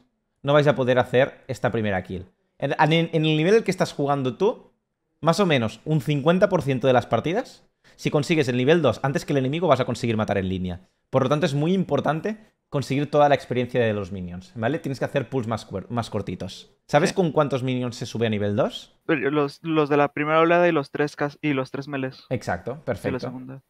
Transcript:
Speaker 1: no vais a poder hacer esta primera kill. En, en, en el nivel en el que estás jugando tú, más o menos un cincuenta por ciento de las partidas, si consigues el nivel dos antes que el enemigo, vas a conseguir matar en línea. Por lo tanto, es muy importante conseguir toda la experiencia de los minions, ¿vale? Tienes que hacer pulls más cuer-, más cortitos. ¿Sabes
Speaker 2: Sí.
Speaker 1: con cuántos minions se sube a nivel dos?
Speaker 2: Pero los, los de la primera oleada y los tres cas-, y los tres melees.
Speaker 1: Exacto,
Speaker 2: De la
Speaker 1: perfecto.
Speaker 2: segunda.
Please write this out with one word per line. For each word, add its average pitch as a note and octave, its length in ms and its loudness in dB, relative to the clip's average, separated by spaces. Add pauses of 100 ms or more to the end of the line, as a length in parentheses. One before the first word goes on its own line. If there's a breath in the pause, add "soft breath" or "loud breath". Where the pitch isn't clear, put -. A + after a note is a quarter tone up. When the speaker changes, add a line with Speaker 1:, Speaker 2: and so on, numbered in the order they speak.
(440)
Speaker 1:
no C#3+ 100 0
vais D3 140 6
a C3+ 80 4
poder B2+ 220 2
hacer B2 520 2
esta A#2+ 220 -2
primera G#2 320 -2
kill. F2+ 220 -10 (320)
En, C#3 220 2
en, E3 320 4
en D#3 140 2
el D#3 120 4
nivel E3 160 4
en A3+ 40 6
el A3+ 80 4
que G3 60 0
estás F3 200 0
jugando C#3 460 -2
tú, - 340 0 (500)
más D#3+ 180 2
o G3+ 60 4
menos B2 400 0
un D#3 160 0
cincuenta E3 480 2
por F3+ 120 0
ciento C3 260 -2
de C3 60 4
las B2 140 2
partidas, D#3+ 560 -4 (320 soft breath)
si - 160 -4
consigues D3+ 360 2
el B2 100 0
nivel D3 240 4
dos A#2+ 200 2
antes C#3+ 240 -2
que D#3 80 -4
el C#3+ 40 2
enemigo, D3 300 -2
vas C3 120 4
a B2+ 60 0
conseguir A2+ 320 -2
matar G#2 200 -2
en F#2+ 120 -2
línea. F#2 320 -6 (280)
Por B2+ 140 2
lo A#2 60 0
tanto, D3 160 2
es C#3 80 -2
muy D3+ 200 0
importante D#3+ 640 -2 (320 soft breath)
conseguir C#3+ 400 -4
toda D3 200 4
la C#3+ 60 6
experiencia B2 440 -2
de A2 140 2
los G2 180 -6
minions, F2+ 440 -12
¿vale? A#2+ 240 -2
Tienes C3+ 200 -8
que D3 60 -2
hacer C#3 240 -4
pulls A#2+ 180 -4
más A2+ 180 -6
cuer-, F#2+ 240 -10
más A#2 200 -4
cortitos. F#2 640 -10 (160)
¿Sabes D3+ 240 2
Speaker 2:
Sí. - 40 -16
Speaker 1:
con F3 160 2
cuántos C#3 320 0
minions B2 320 -4
se A#2+ 100 -10
sube A2+ 220 -2
a - 20 0
nivel G#2 260 -2
dos? E3+ 380 -4 (120)
Speaker 2:
Pero C#3+ 260 0
los, D3 320 -2
los D#3 260 0
de D3 80 2
la C#3+ 120 2
primera D3+ 300 0
oleada F3 280 4
y E3+ 40 4
los D3 200 -2
tres D3 240 -2
cas-, D3 260 -6
y D3+ 120 0
los C3 180 -4
tres C3+ 160 -8
melees. C3 420 -8
Speaker 1:
Exacto, A2 420 -6
Speaker 2:
De C#3+ 60 -10
la D#3+ 60 -20
Speaker 1:
perfecto. B2+ 360 -4
Speaker 2:
segunda. B2+ 500 -12